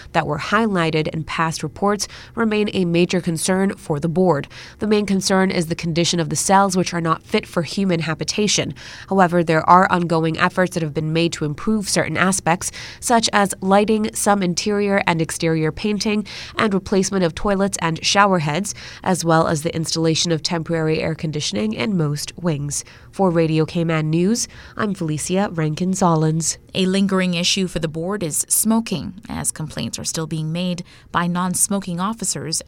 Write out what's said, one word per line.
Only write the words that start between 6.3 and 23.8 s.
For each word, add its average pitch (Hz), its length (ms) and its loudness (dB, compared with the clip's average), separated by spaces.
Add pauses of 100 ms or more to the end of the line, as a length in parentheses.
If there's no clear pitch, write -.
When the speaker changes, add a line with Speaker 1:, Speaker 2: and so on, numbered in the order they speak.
Speaker 1:
cells, 196 400 4
which 175 160 0
are 175 80 -2
not 165 220 -2
fit 214 240 -2
for - 160 -2
human 180 380 0
habitation. 160 760 -2 (340)
However, 175 340 4
there 160 240 2
are 185 240 8
ongoing 165 480 0
efforts 180 360 0
that 165 80 -2
have 151 100 -4
been 156 220 -2
made 165 200 2
to 156 120 -4
improve 196 420 -2
certain - 300 0
aspects, - 520 0 (300)
such 233 320 2
as 202 280 2
lighting, 214 520 2
some 202 300 2
interior 202 640 0
and 165 160 2
exterior 160 480 0
painting, 208 560 -2 (320)
and 226 160 2
replacement 190 500 0
of 160 120 0
toilets 196 440 0
and 165 240 -4
shower 196 360 4
heads, 147 340 -2 (300)
as 180 200 0
well 165 220 4
as 160 160 0
the 165 100 -4
installation 165 600 0
of 156 100 -2
temporary 160 560 -2
air 165 160 -2
conditioning 170 580 -4
in 220 240 -2
most 151 400 -2
wings. 147 480 -4 (280)
For 190 180 2
Radio 160 340 2
Cayman 160 460 -2